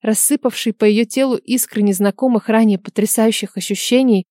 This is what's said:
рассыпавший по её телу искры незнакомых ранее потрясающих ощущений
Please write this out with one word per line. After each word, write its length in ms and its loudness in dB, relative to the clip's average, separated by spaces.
рассыпавший 680 -2
по 140 -2
её 180 4
телу 320 -2
искры 460 -4
незнакомых 680 0
ранее 320 2
потрясающих 760 -2
ощущений 720 0